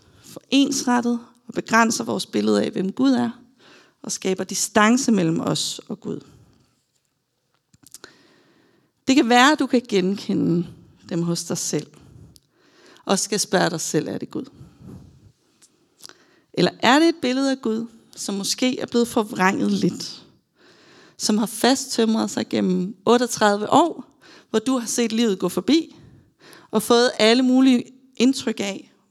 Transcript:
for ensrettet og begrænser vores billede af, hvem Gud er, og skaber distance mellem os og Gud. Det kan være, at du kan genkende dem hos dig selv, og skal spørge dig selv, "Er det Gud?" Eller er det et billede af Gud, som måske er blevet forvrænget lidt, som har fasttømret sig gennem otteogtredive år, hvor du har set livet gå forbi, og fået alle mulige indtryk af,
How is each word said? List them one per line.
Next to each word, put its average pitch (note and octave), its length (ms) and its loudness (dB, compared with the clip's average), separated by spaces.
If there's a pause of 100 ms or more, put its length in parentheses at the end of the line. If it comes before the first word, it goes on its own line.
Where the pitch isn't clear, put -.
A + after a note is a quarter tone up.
(240)
for - 260 -20
ensrettet A#3+ 680 0 (280)
og - 60 -16
begrænser A3+ 500 0
vores A3 220 -6
billede G#3 380 0
af, - 80 -4
hvem F#3+ 200 -4
Gud C4+ 200 0
er, A#3+ 180 -2 (720)
og - 100 -12
skaber F#3+ 320 -6
distance G#3+ 680 0
mellem E3+ 280 0
os - 480 -4
og - 120 -12
Gud. - 200 -10 (3000)
Det C4 80 4
kan B3+ 140 4
være, B3 220 6
at D4+ 80 0
du C4+ 80 0
kan A#3+ 220 2
genkende F3+ 800 0 (420)
dem E3+ 120 -4
hos E3+ 220 -4
dig F3 140 -6
selv, - 300 -6 (1160)
og G3 140 0
skal G#3 200 -4
spørge F3 300 0
dig E3 120 -6
selv, - 260 -2
"Er G2 100 -8
det - 140 -12
Gud?" - 140 -8 (2000)
Eller F3 260 2
er B3+ 200 4
det E4 100 6
et E4 120 0
billede C4+ 300 0
af C4+ 100 -4
Gud, A3+ 260 -4 (280)
som - 200 -8
måske A3 440 -2
er - 60 -8
blevet A#3 220 0
forvrænget G#3 640 0
lidt, - 540 -4 (920)
som G#3+ 200 0
har A3 80 0
fasttømret A3 840 0
sig - 180 -8
gennem F#3 460 -2 (100)
otteogtredive A3 640 2
år, - 500 2 (300)
hvor A3 100 0
du B3+ 180 0
har A#3 100 -6
set A3+ 240 -2
livet A3 280 0
gå F3+ 100 -2
forbi, C4+ 460 0 (760)
og G#3+ 120 0
fået A#3+ 360 2
alle A#3 240 4
mulige B3+ 400 4 (340)
indtryk A#3 420 0
af, G3 320 -10 (200)